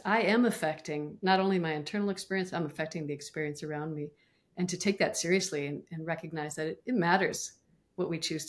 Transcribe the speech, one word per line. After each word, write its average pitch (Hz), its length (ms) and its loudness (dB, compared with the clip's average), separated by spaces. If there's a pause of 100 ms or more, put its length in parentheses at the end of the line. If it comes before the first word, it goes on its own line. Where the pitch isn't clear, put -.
I 220 160 4
am 220 240 6
affecting 156 760 -2
not 190 200 6
only 190 180 4
my 165 140 0
internal 202 360 -2
experience, 190 440 -2
I'm 165 120 0
affecting 156 400 -4
the 143 80 -4
experience 147 500 -6
around 151 300 -4
me." 147 180 -6 (440)
And 180 140 0
to 180 80 -4
take 202 220 0
that - 180 2
seriously 170 500 0
and, 143 240 -6
and 160 160 -6
recognize 160 480 -6
that 156 120 -4
it, - 180 -6
it 254 100 0
matters 180 560 4 (460)
what 180 120 -2
we 165 100 -4
choose 160 300 -4